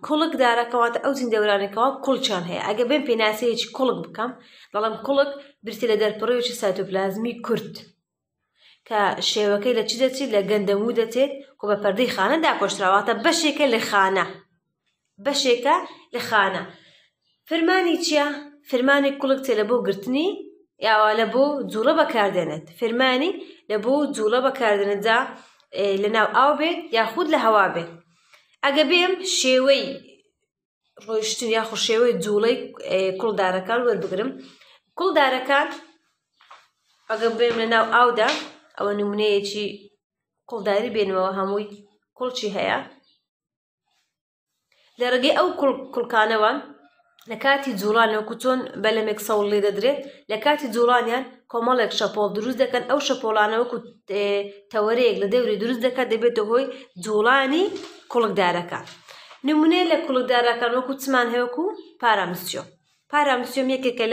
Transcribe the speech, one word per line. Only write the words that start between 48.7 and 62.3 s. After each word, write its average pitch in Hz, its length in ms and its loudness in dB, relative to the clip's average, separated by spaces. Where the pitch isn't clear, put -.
بەلەمێک 214 440 0
سەوڵ 208 240 0
لێ 208 140 2
دەدرێت، 208 340 0
لە 214 120 -2
کاتی 294 320 0
جوڵانیان 240 480 2
کۆمەڵێک 233 480 0
شەپۆڵ 208 360 0
دروست 240 260 -4
دەکەن. 247 280 0
ئەو 285 180 2
شەپۆڵانە 220 500 0
وەکو، 240 200 -2
ئێ، 202 100 0
تەوەرەیەک 226 500 2
لە 202 120 0
دەوری 226 280 2
دروست 233 240 -2
دەکات، 247 280 0
دەبێتە 233 360 0
هۆی 254 160 2
جوڵانی 262 600 2
کوڵکدارەکان. 175 720 0
نمونەیە 320 440 4
لە 294 140 4
کوڵکدارەکان 240 680 0
وەکو 254 280 -2
چمان 262 300 0
هەیە، 240 140 0
وەکو 285 200 -4
پارامسیۆم. 190 640 -2